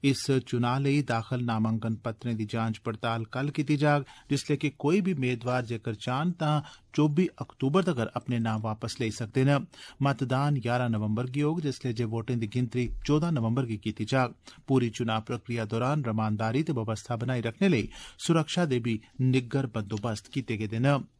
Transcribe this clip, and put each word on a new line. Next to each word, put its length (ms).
इस 260
चुनां 520
लेई 200
दाखल 380
नामांकन 540
पत्रें 420
दी 80
जांच 340
पड़ताल 460
कल 240
कीती 280
जाग, 280
जिसलै 260
कि 140
कोई 300
बी 140
मेदवार 500
जेकर 300
चाह्न 360
तां 300
चौबी 340
अक्तूबर 460
तगर 300
अपने 260
नां 200
वापस 400
लेई 120
सकदे 320
न। 140
मतदान 580
ञारां 300
नवंबर 380
गी 120
होग, 200
जिसलै 320
जे 140
वोटें 300
दी 120
गिनतरी 400
चौदां 300
नवंबर 340
गी 120
कीती 280
जाग। 280
पूरी 280
चुनाव 300
प्रक्रिया 440
दौरान 380
रमानदारी 580
ते 120
व्यवस्था 440
बनाई 240
रखने 260
लेई 200
सुरक्षा 460
दे 140
बी 200
निग्गर 500
बंदोबस्त 640
कीते 240
गेदे 220
न। 220